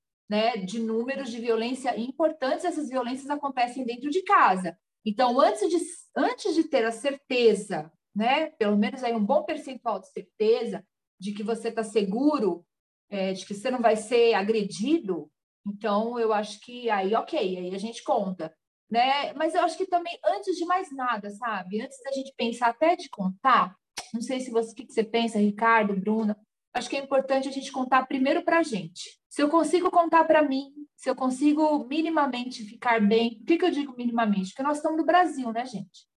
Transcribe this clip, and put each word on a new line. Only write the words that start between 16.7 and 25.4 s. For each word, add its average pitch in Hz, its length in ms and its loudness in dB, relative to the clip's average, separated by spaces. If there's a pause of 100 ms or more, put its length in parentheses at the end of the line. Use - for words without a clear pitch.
aí, 196 240 0
ok, 311 240 -2
aí 185 360 -4
a 196 40 -8
gente 226 240 -10
conta, 190 520 -4 (360)
né? 262 440 0
Mas 320 200 -2
eu 349 80 2
acho 330 140 0
que 370 100 -2
também, 349 380 -2
antes 381 320 0
de 349 80 -6
mais 370 280 0
nada, 240 380 -4
sabe? 208 500 -6
Antes 262 220 -12
da - 100 -10
gente 269 240 -6
pensar 233 320 0
até 320 280 2
de 349 120 -14
contar, 190 680 0 (380)
não 226 80 -6
sei 254 200 -6
se 254 100 -8
você, 226 220 0
o - 20 -20
que 254 120 -16
que - 60 -20
você 220 120 0
pensa, 226 340 -2
Ricardo, 208 560 2